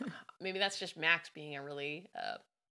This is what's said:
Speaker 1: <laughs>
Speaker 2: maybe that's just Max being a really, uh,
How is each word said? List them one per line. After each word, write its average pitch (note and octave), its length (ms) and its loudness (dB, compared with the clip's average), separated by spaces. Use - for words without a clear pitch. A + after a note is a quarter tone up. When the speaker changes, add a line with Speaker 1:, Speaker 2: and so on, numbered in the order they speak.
Speaker 1:
<laughs> - 220 -18
Speaker 2:
maybe F#3+ 180 -2
that's G3 200 4
just F3 180 -6
Max E3 320 6
being D3+ 260 -8
a C#3 80 -4
really, D3 540 -4
uh, - 200 -2